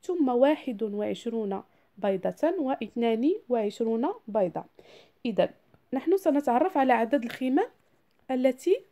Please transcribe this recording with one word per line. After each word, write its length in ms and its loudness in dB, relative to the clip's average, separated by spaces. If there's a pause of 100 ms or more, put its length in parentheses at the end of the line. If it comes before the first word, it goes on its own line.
ثم 280 0
واحد 540 2
وعشرون 800 -6 (340)
بيضة، 640 -2
واثنان 720 0 (180)
وعشرون 580 0 (200)
بيضة. 360 -2 (640)
إذا 240 0 (440)
نحن 240 2
سنتعرف 600 2
على 160 4
عدد 300 2
الخمم 420 0 (680)
التي 460 2 (140)